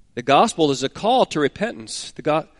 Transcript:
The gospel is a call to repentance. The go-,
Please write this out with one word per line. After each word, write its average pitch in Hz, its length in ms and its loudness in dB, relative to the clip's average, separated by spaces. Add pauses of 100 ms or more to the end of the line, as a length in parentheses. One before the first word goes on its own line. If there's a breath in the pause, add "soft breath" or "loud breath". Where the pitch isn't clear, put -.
(140)
The 120 80 -8
gospel 156 480 4
is 131 140 -2
a 135 40 -2
call 233 380 0
to - 140 -2
repentance. 139 720 -6
The - 100 -16
go-, 151 260 -2 (120)